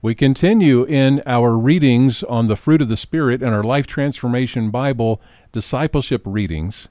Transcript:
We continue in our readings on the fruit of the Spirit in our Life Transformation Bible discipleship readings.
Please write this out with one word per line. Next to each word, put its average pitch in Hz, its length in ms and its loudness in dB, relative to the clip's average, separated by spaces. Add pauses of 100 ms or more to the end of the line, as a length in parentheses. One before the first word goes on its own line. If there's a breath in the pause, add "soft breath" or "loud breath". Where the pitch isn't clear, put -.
We 113 120 -2
continue 143 680 4
in 139 420 2
our 120 300 2
readings 127 640 2
on 117 240 -2
the 107 80 2
fruit 151 280 2
of 120 60 -2
the 110 100 -2
Spirit 139 440 -2
in 131 60 -2
our 107 160 0
Life 135 240 -2
Transformation 123 840 -4
Bible 117 500 -2 (300 soft breath)
discipleship 135 760 -4
readings. 95 680 -6